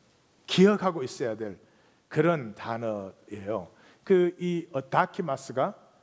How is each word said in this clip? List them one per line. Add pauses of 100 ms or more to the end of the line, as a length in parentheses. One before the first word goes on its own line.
(480)
기억하고
있어야
될 (500)
그런
단어예요. (340)
그
이
어다키마스가 (280)